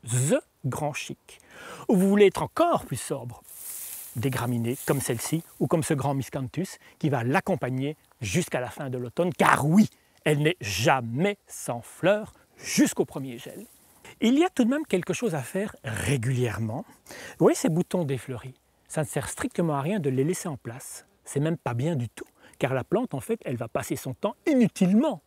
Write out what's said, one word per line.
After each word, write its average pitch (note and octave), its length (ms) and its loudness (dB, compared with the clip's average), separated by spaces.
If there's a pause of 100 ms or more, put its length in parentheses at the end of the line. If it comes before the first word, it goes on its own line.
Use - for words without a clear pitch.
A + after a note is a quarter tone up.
The C3 320 2 (280)
grand C#3+ 300 -4
chic. - 460 -14 (480)
Ou A#3 80 4
vous F#3+ 120 4
voulez G3+ 180 8
être F#3 160 2
encore D#4+ 440 2
plus C3 100 -6
sobre ? B2 460 -8 (720)
Des B2 140 0
graminées B2 560 -2
comme C#3+ 160 2
celle-ci C#3 420 -2 (160)
ou F3 60 2
comme D#3+ 160 2
ce - 120 0
grand C#3 200 0
miscanthus C#3 640 -6 (200)
qui D#3 120 2
va B2+ 120 0
l'accompagner C3+ 760 0 (240)
jusqu'à B2+ 380 -2
la A#2+ 100 -6
fin C#3 180 -10
de B2+ 80 -6
l'automne, B2+ 380 -2
car D#3+ 320 4
oui, F#3 240 6 (340)
elle D3+ 140 4
n'est D3+ 240 2
jamais B2 760 0 (100)
sans - 360 -8
fleurs G#3 500 0 (240)
jusqu'au - 480 2
premier C3+ 340 -10
gel. - 280 -16 (540)
Il B3 180 4
y E4 60 6
a F#4 40 2
tout - 160 0
de A3 60 2
même D4+ 160 -2
quelque F3+ 260 -2
chose F3+ 220 -2
à C#3 80 -2
faire F#3+ 400 -6
régulièrement. A2+ 1000 -2 (240)
Vous - 380 0
voyez D#4 100 6
ces - 120 0
boutons F3 360 0
défleuris ? C3 500 -6 (320)
Ça - 160 -4
ne C#3+ 40 -2
sert - 220 -4
strictement F3 460 -2
à C#3 60 -2
rien F3+ 180 -2
de C#3+ 100 0
les C3 140 2
laisser E3+ 240 0
en D3+ 100 -6
place. - 480 -14 (200)
C'est - 160 -4
même D#3+ 160 0
pas - 180 -4
bien D3 220 -2
du A#2+ 120 -2
tout, - 180 -14 (320)
car C3+ 160 0
la B2+ 100 0
plante, A3+ 300 0
en C3 60 -4
fait, A3+ 240 -4
elle C#3 120 -4
va A#2 100 -4
passer C3+ 300 -4
son B2+ 180 -6
temps - 220 -4 (100)
inutilement. A#3 800 4